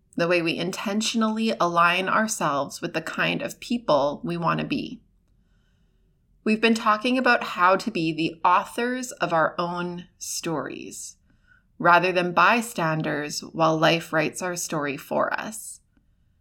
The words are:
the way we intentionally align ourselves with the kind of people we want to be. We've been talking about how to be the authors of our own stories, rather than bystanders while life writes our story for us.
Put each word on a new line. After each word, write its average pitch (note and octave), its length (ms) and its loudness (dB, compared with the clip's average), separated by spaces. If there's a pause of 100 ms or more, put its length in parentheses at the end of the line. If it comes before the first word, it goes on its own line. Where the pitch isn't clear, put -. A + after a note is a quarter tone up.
(180)
the E3+ 120 0
way F3 120 4
we E3 140 -2
intentionally A3 1040 -2
align F3 480 2
ourselves D3+ 720 -2
with E3 140 -6
the E3 80 -2
kind E3+ 400 -2
of - 180 -8
people D3 640 0
we E3+ 140 -4
want D#3+ 240 0
to D3+ 40 -4
be. D3+ 360 -6 (1400)
We've A3 160 2
been A3+ 120 6
talking A3+ 440 2
about B3 260 4
how F#3 320 4
to - 160 -4
be D#3+ 220 -2
the D#3+ 340 -4
authors A#3+ 640 0
of E3 220 -2
our D#3+ 260 2
own F3 460 -6 (120)
stories, - 1000 -8 (600)
rather F3 360 6
than F3+ 180 2
bystanders D#3+ 1120 0
while D#3+ 360 2
life E3 360 2
writes D#3 280 -2
our F3+ 140 -4
story C#3+ 400 -4
for - 420 -2
us. - 440 -12 (600)